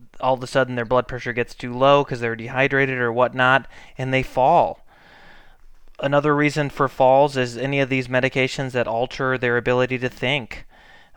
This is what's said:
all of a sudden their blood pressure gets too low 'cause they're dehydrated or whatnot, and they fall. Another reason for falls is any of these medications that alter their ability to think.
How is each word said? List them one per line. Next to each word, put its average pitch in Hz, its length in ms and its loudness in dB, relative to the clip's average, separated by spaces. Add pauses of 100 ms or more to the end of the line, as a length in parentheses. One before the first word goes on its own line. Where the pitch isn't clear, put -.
(200)
all 131 160 0
of 123 80 -6
a 123 40 -10
sudden 127 280 0
their 120 100 -4
blood 123 220 0
pressure 123 260 -8
gets 117 200 -4
too 123 200 -10
low 139 300 6
'cause 123 180 -8
they're 117 140 -4
dehydrated 131 640 -2
or 120 140 0
whatnot, 127 560 2 (300)
and 131 160 -4
they 131 100 2
fall. 131 560 2 (1200)
Another 143 360 2
reason 147 340 2
for 135 180 0
falls 135 480 4
is 120 220 -2
any 139 240 -2
of 131 80 0
these 131 180 -2
medications 131 640 0
that 120 160 0
alter 127 500 -2
their 120 200 0
ability 123 400 0
to 123 100 -4
think. 127 580 -6 (520)